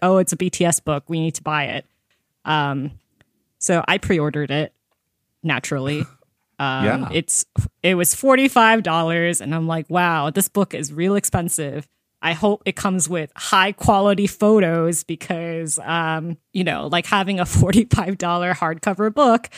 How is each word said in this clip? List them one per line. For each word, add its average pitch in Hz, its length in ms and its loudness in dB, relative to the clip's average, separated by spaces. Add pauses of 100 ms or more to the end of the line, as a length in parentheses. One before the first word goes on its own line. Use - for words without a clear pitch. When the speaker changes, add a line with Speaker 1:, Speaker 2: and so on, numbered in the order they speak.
Speaker 1:
'Oh, 185 140 6
it's 185 140 2
a 160 60 0
B 180 140 -2
T - 120 -2
S 170 160 2
book. 147 280 -4
We 165 120 -2
need 160 160 -2
to - 60 -12
buy 151 240 -2
it.'" - 200 -8 (600)
Um, 143 460 -2 (680)
so 170 300 0
I 185 100 2
pre-ordered 151 540 -2
it, 147 220 -2 (720)
naturally. 151 680 -2
Speaker 2:
<laughs> - 40 -20 (460)
Speaker 1:
Um, 131 260 -2
Speaker 2:
Yeah. - 280 -2
Speaker 1:
it's, - 320 -2 (380)
it 185 100 4
was 175 220 0
forty-five 254 680 4
dollars, 170 600 0
and 139 120 -4
I'm 165 140 -2
like, 160 240 -4
"Wow, 165 400 0
this 196 180 0
book 196 240 -2
is 147 180 -8
real 175 240 0
expensive." 165 720 -4 (320)
I 160 140 -2
hope 202 320 0
it - 100 -2
comes 185 320 -2
with 160 280 -4
high 196 380 2
quality 202 520 4
photos 175 760 2
because, 165 760 -8
um, 160 600 -4 (140)
you 185 100 0
know, 156 240 -4
like, 175 180 0
having 196 340 0
a 180 60 0
<laughs> - 140 0
forty-five 196 580 2
dollar 175 380 0
hardcover 185 580 -2
book, 240 440 2